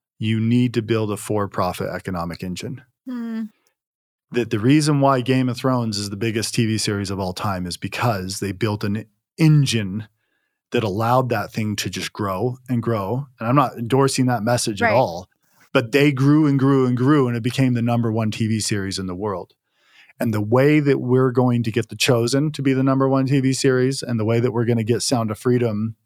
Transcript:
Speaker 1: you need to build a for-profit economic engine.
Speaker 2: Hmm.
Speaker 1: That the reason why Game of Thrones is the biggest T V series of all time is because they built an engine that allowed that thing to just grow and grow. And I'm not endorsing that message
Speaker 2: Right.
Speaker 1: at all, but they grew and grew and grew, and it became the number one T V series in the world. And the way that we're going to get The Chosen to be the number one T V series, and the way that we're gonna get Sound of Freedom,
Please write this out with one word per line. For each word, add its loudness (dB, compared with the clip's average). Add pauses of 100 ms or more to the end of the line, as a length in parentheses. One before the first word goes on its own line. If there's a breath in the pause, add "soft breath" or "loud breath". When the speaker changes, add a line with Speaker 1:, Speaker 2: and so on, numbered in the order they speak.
(180)
Speaker 1:
you -2
need 2
to 0
build -2
a -4
for-profit -4
economic -8
engine. -10 (240)
Speaker 2:
Hmm. -8 (880)
Speaker 1:
That -2
the -2
reason 2
why 2
Game 2
of -4
Thrones -2
is -6
the -8
biggest -4
T 2
V 0
series -2
of -6
all -4
time -6
is -8
because -4
they -4
built -4
an -4 (320)
engine 2 (640)
that 0
allowed 0
that -4
thing -2
to -6
just -8
grow -4 (100)
and -2
grow. -2 (140)
And -6
I'm 2
not 2
endorsing 2
that 0
message 0
Speaker 2:
Right. 2
Speaker 1:
at 2
all, -2 (440 soft breath)
but 0
they 4
grew 4
and 2
grew 4
and 2
grew, 4
and -2
it -4
became 2
the 0
number 0
one -2
T -2
V 0
series -4
in -6
the -8
world. -6 (640 soft breath)
And -2
the -2
way 4
that 2
we're 2
going 2
to -4
get -2
The -14
Chosen 2
to -6
be 2
the 0
number 2
one 2
T 2
V 2
series, 2
and -2
the -2
way 2
that 2
we're 0
gonna 2
get 0
Sound 0
of -8
Freedom, 0 (120)